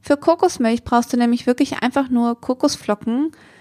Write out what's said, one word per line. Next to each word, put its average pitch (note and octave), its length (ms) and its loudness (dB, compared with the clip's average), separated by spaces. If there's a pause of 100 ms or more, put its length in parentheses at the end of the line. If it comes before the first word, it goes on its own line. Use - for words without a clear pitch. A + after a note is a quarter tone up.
Für C#4+ 160 0
Kokosmilch C#4+ 680 0
brauchst A#3+ 280 0
du B3 40 0
nämlich A#3+ 300 0
wirklich C4+ 360 0
einfach C4+ 260 0
nur A#3 320 0
Kokosflocken, B3+ 920 -2 (280)